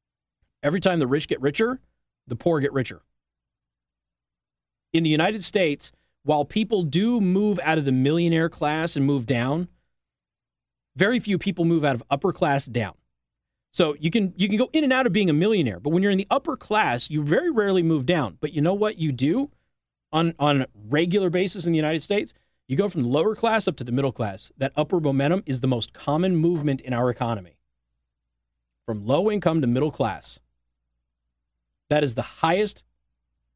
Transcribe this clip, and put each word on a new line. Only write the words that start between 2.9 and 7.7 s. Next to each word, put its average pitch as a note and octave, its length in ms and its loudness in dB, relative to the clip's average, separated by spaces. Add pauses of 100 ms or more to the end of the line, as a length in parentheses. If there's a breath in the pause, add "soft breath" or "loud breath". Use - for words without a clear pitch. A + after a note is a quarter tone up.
In E3 100 2
the D#3+ 80 2
United F3+ 320 2
States, E3+ 500 -2 (300)
while D3 220 0
people G#3+ 380 -2
do G3 380 0
move G3 420 2
out D#3 160 0